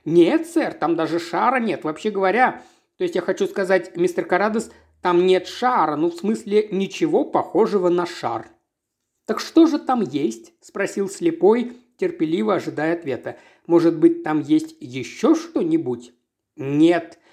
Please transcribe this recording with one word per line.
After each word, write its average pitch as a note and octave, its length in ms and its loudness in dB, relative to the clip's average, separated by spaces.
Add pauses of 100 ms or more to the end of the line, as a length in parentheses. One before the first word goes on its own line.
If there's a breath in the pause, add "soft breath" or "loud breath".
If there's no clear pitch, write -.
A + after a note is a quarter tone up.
Нет, A3 420 4
сэр, B3 260 -2
там D#3+ 220 -2
даже D#3+ 240 -2
шара A3 400 0
нет, G#3 240 -2
вообще D#3 260 -4
говоря. G3 540 0 (340 loud breath)
То F#3 60 -6
есть F3 100 -2
я F#3 80 -2
хочу G3 240 -2
сказать, F#3 500 0
мистер E3+ 300 -2
Карадос, G#3 460 -2 (320 soft breath)
там F3+ 240 4
нет F#3 180 4
шара, G3+ 500 0
ну, E3 140 0
в E3+ 60 -6
смысле, G#3 560 -2
ничего F#3 540 0
похожего F3+ 640 0
на F3 180 0
шар». A#2 400 -8 (800)
«Так G#3+ 120 -4
что E4 280 4
же D4 100 -2
там B3+ 240 -2
есть?» D3 600 -4
спросил G3 480 -6
слепой, F3+ 640 0 (240)
терпеливо F3+ 580 -2
ожидая D3+ 380 -4
ответа. C#3 440 -8 (300 soft breath)
«Может E3 320 4
быть, E3+ 240 4
там D#3 180 -2
есть D#3 380 0
ещё C3 560 -2
что-нибудь?» D#3 760 -4 (440)
«Нет», D#3 640 2 (140 soft breath)